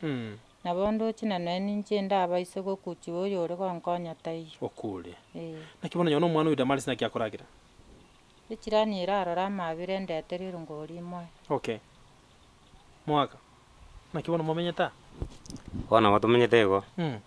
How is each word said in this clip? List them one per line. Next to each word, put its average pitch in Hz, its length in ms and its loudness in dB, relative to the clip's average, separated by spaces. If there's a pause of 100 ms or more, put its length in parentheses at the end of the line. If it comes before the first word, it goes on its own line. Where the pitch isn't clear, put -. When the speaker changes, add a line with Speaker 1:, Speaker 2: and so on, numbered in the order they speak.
Speaker 1:
Mm. 120 340 -4 (260)
Speaker 2:
Na 175 100 -2
bondo 214 380 0
china 208 280 -4
nene 185 340 -2
inche 208 280 -2
ndaba 185 380 2
ise 180 220 -6
gokuchi 185 500 -6
oyo 185 300 -2
ore 165 140 -2
gonkonya 175 600 -4
taiyo. 165 460 -10
Speaker 1:
Okure. 90 520 -8 (220)
Speaker 2:
Eh. 165 220 -10 (260)
Speaker 1:
Na 165 60 -6
kibono 170 200 2
nyono 151 160 4
omwana 160 240 4
oyo 147 60 4
Damaris 135 320 2
naki 127 180 -2
akoragira? 110 380 -4 (1080)
Speaker 2:
Echirani 214 540 0
erarora 180 420 0
amabere 180 540 -4
ndeteri 180 520 -6
rungori 160 500 -10
moe. 175 260 -10 (220)
Speaker 1:
Okay. 127 280 0 (1300)
Mwaka. 147 300 2 (760)
Na 156 80 -6
kibono 165 220 -2
momenyeta? 170 480 -2 (960)
Speaker 3:
Kwana 110 220 8
watumenyete 117 500 6
igo. 98 220 4 (140)
Speaker 1:
Mm. 143 300 -2